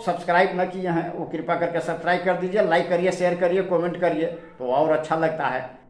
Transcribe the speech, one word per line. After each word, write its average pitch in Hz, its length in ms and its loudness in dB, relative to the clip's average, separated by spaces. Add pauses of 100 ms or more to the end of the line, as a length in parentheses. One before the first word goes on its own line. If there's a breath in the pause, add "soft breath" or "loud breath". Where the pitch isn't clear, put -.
subscribe 180 560 2
न 185 40 2
किए 180 240 -4
हैं 165 240 -2
वो 165 120 -6
कृपया 160 300 -2
करके 170 240 -2
subscribe 175 460 -2
कर 185 80 2
दीजिए, 185 280 0
like 175 280 2
करिए, 180 220 2
share 175 240 0
करिए, 180 280 2
comment 170 340 0
करिए, 160 280 0
तो 127 460 -6
और 151 200 4
अच्छा 156 240 0
लगता 156 320 0
है। 127 140 -2 (280)